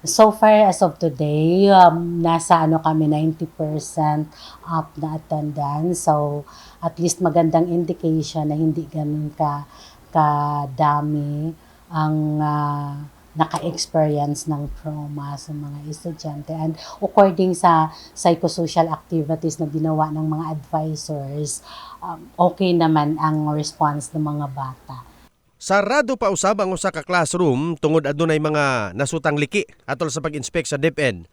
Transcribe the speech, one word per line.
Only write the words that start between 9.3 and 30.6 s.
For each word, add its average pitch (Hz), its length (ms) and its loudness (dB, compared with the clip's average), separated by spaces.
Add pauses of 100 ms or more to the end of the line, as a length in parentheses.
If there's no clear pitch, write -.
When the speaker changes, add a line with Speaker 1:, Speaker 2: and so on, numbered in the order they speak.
Speaker 1:
ka, 147 320 -2 (480)
kadami 147 1500 0 (220)
ang, 156 560 0
ah, 147 560 -4 (400)
naka-experience 156 1120 -2
ng 147 240 -4
trauma 147 640 -10
sa 151 160 -12
mga 147 320 -12
estudyante. 151 640 -10
And 160 240 -4 (240)
according 190 560 0
sa 160 400 2 (160)
psychosocial 170 800 0
activities 160 720 -4
na 147 80 -4
ginawa 156 400 -2
ng 156 160 -4
mga 156 240 -4
advisors, 151 1120 -6 (400)
um, 170 320 -12
okay 180 400 2
naman 156 480 4
ang 156 320 0
response 147 560 -2
ng 160 80 -6
mga 147 320 -4
bata. 131 560 -12 (560)
Speaker 2:
Sarado 226 560 2
pa 202 160 0
usab 202 240 0
ang 190 160 0
usa 185 160 -2
ka 156 160 -8
classroom 165 720 2
tungod 156 240 4
adunay 151 400 0
mga 139 560 0
nasutang 147 400 0
liki 135 240 0 (240)
atol 143 240 -4
sa 147 80 -6
pag-inspect 151 480 -4